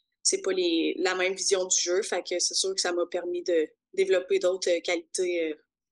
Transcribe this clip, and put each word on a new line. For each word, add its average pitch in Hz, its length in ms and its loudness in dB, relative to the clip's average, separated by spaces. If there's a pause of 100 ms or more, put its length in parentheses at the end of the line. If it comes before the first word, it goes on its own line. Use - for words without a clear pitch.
(220)
c'est 196 220 0
pas 190 80 0
les, 165 480 2
la 185 160 0
même 185 180 0
vision 190 320 0
du 185 120 0
jeu. 180 260 0
Fait 180 180 -4
que 180 160 -4
c'est - 160 0
sûr 190 220 -2
que 190 60 -2
ça 180 120 -2
m'a 175 140 0
permis 175 340 -4
de 170 260 2 (260)
développer 185 440 2
d'autres, 185 320 0
euh, 170 100 2
qualités, 175 720 -2
euh, 151 40 -6 (360)